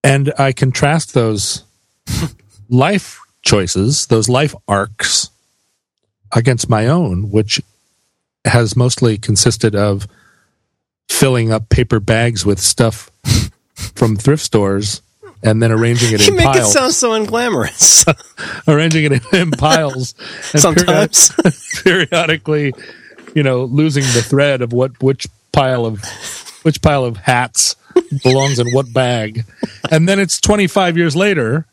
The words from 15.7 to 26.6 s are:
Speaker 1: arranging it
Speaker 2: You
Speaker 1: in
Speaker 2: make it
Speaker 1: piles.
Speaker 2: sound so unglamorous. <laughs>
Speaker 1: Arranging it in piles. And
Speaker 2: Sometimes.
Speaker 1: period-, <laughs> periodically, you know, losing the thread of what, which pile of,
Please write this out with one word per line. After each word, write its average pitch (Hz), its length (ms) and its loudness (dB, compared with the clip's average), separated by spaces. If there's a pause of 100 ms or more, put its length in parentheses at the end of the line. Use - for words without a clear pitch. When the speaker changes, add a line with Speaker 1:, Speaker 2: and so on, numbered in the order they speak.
Speaker 1:
arranging 117 420 0
it 104 140 0
Speaker 2:
You 101 60 2
Speaker 1:
in - 20 0
Speaker 2:
make - 120 2
it - 120 2
Speaker 1:
piles. - 140 0
Speaker 2:
sound 285 200 0
so 240 180 0
unglamorous. 220 920 0 (640)
<laughs> - 0 -
Speaker 1:
Arranging 160 440 2
it 131 220 -2
in 185 180 2
piles. 147 640 -2 (400)
And 147 80 4
Speaker 2:
Sometimes. 160 680 2 (520)
Speaker 1:
period-, 180 260 0
<laughs> - 0 -
periodically, 156 640 -2 (640)
you 156 80 2
know, 131 200 0
losing 139 400 0
the 120 180 0
thread 139 400 0
of 117 120 -6
what, 127 280 -2
which 135 260 -2 (260)
pile 131 320 2
of, 107 180 -6 (600)